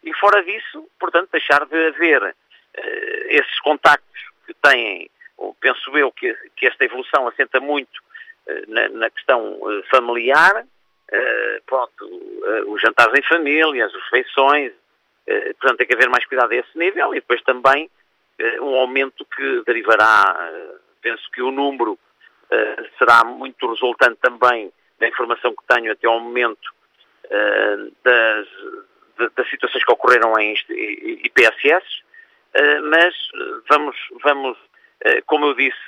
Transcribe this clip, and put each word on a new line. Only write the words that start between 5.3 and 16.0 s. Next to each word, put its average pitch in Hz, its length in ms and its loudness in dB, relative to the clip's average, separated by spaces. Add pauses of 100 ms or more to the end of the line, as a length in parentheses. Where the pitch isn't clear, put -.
ou 95 180 -10
penso 135 420 -2
eu 139 140 2
que, 120 220 -6 (220)
que 123 120 0
esta 127 180 0
evolução 123 420 -2
assenta 127 320 -2
muito, 139 420 -6 (440)
eh, - 220 -10
na, 110 220 -2
na 113 200 -4
questão, 113 500 -2 (120)
eh, 101 180 -6
familiar, 131 760 2 (440)
eh, 107 560 -4
pronto, 104 560 -6 (240)
eh, 104 220 -2
os 104 140 -8
jantares 113 360 4
em 139 60 2
família, 151 640 0
as 90 80 -8
refeições, 135 800 0 (520)
eh, - 280 -2
portanto 127 240 0
tem 123 100 -2
que 120 80 2
haver 123 140 4